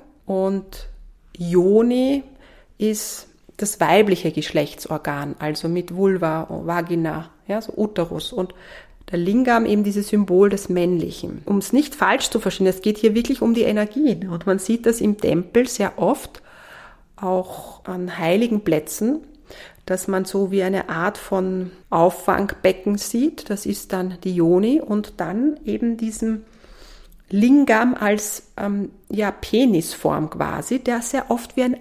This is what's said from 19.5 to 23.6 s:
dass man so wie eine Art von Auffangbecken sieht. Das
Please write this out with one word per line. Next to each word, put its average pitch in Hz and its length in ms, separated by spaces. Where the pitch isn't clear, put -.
dass 185 220
man 190 180
so 196 260
wie 196 120
eine 190 260
Art 175 280
von 185 540
Auffangbecken 190 1080
sieht. - 520
Das 202 160